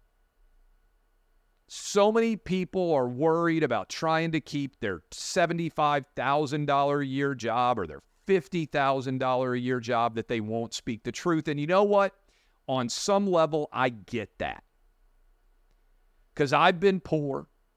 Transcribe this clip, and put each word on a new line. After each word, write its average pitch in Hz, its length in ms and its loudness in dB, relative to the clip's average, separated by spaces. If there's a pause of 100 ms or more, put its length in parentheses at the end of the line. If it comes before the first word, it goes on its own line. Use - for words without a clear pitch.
(1700)
So - 420 2
many 226 260 2
people 180 560 -2
are 127 160 2
worried 160 540 0
about 113 260 -2
trying 160 440 -2
to 156 80 -2
keep 143 400 -8
their 95 220 -4 (100)
seventy-five 160 920 -2 (120)
thousand 143 500 0
dollar 143 340 2
a 139 60 -4
year 139 300 -2
job 120 420 0
or 90 80 -2
their 71 160 -12 (240)
fifty 180 400 0
thousand 135 520 0
dollar 127 360 0
a 123 60 -2
year 127 180 0
job 117 380 0
that 113 100 -4
they 120 140 -2
won't 110 340 -6
speak - 300 -8
the 123 80 -6
truth. 160 340 0
And 147 140 -4
you 147 80 -4
know 190 160 4
what? 202 320 2 (500)
On 127 220 -2
some 202 400 0
level, 160 440 2
I 127 180 2
get 107 480 -8
that. 73 260 -6 (1700)
'Cause 143 180 0
I've 165 280 4
been 190 200 4
poor. 147 460 -4 (300)